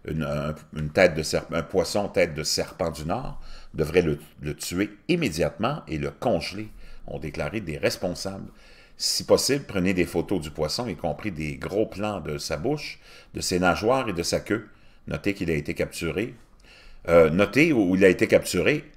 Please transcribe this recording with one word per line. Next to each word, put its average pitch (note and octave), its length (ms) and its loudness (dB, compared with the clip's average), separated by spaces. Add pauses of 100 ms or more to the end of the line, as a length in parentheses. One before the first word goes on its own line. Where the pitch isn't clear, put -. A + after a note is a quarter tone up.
une, D#2 200 -4
un, D2 320 -4 (200)
une D2+ 140 -4
tête F2 240 6
de D#2 80 -2
serp-, D#2+ 320 -2
un E2 80 0
poisson F#2+ 460 0
tête E2+ 260 2
de D2+ 80 -4
serpent E2+ 480 -4
du D2+ 140 -8
Nord G2+ 360 -6 (320)
devraient D#2 300 4
le, D2+ 160 0 (240)
le D2 140 -6
tuer - 500 -4
immédiatement A#2 800 0
et D#2 120 -4
le C#2+ 120 -4
congeler, G#2 640 -4 (340)
ont C#2+ 140 -10
déclaré D#2 400 -6
des D#2 180 -8
responsables. F#2 720 -4 (460)
Si - 260 -2
possible, C3 420 2
prenez F#2+ 300 0
des F2 120 2
photos F2 340 -2
du D2+ 100 -8
poisson, D#2 380 -4
y F2+ 80 -6
compris D#2+ 340 -6
des D#2 240 -6
gros F2+ 320 -2
plans G2+ 320 -6
de D2+ 180 -6
sa D2 200 -6
bouche, C3 420 -6 (360)
de - 60 -6
ses F#2 200 0
nageoires G#2+ 480 2
et G#2 40 -4
de E2 120 -4
sa E2+ 160 0
queue. G#2 280 -4 (380)
Notez F2 280 -4
qu'il E2 160 -4
a E2 40 0
été D2+ 200 -4
capturé. E2+ 640 -4 (720)
Euh, E2 220 10
notez A2+ 420 4
où F#2+ 240 4
il F#2+ 80 8
a F#2+ 40 10
été F#2 200 4
capturé, G2 680 2